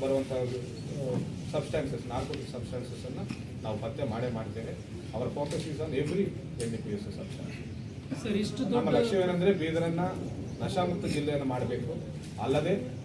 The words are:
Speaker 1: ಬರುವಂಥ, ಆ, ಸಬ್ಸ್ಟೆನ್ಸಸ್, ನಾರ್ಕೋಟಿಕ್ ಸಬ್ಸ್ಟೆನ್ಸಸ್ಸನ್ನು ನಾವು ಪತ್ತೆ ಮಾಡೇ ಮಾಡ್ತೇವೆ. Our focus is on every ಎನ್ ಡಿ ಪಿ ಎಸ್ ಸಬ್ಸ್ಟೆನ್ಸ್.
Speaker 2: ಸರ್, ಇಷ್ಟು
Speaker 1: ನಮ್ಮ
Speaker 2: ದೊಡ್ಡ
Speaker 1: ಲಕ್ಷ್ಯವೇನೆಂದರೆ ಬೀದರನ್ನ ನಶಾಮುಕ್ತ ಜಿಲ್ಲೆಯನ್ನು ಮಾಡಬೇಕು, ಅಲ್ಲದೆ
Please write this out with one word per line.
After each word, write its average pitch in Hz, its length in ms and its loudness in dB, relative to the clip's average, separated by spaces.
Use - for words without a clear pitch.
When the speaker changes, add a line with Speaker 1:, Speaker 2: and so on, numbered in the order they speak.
Speaker 1:
ಬರುವಂಥ, 135 300 2
ಆ, 127 880 -2
ಸಬ್ಸ್ಟೆನ್ಸಸ್, 139 540 0
ನಾರ್ಕೋಟಿಕ್ 127 440 -2
ಸಬ್ಸ್ಟೆನ್ಸಸ್ಸನ್ನು - 1040 -6
ನಾವು 107 160 -2
ಪತ್ತೆ 113 260 -2
ಮಾಡೇ 120 260 0
ಮಾಡ್ತೇವೆ. 110 720 -4
Our 113 160 0
focus 156 320 0
is 147 200 -2
on - 100 -2
every 180 200 2
ಎನ್ 117 80 0
ಡಿ 113 60 -2
ಪಿ 104 180 -4
ಎಸ್ 101 80 -2
ಸಬ್ಸ್ಟೆನ್ಸ್. - 1200 -6
Speaker 2:
ಸರ್, 214 100 0
ಇಷ್ಟು 208 300 2
Speaker 1:
ನಮ್ಮ 202 120 2
Speaker 2:
ದೊಡ್ಡ 240 140 4
Speaker 1:
ಲಕ್ಷ್ಯವೇನೆಂದರೆ 196 640 6
ಬೀದರನ್ನ 165 480 2
ನಶಾಮುಕ್ತ 180 420 2
ಜಿಲ್ಲೆಯನ್ನು 143 400 2
ಮಾಡಬೇಕು, 123 500 0
ಅಲ್ಲದೆ 151 500 4